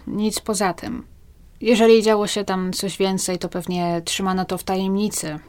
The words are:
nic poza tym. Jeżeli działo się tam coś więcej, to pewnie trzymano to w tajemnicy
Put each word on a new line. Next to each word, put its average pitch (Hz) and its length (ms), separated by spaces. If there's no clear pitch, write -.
nic 214 340
poza 196 340
tym. - 320
Jeżeli 226 420
działo 208 240
się 202 180
tam 185 280
coś - 260
więcej, 190 400
to 180 100
pewnie 175 560
trzymano 190 400
to 180 140
w - 60
tajemnicy 190 760